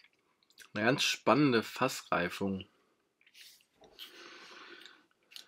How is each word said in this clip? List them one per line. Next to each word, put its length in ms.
eine 100
ganz 160
spannende 640
Fassreifung. 1040